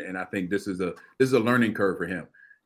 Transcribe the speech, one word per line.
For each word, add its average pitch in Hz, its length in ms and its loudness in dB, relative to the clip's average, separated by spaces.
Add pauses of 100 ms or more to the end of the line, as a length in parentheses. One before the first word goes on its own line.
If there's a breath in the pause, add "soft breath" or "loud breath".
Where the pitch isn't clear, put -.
and 92 100 -8
I 92 100 -6
think 95 220 -4
this 98 200 -2
is 92 120 -6
a, 90 140 -2 (240 soft breath)
this 135 80 6
is 127 60 0
a 127 80 6
learning 117 340 4
curve 98 240 0
for 85 80 -4
him. 87 220 -8 (380 soft breath)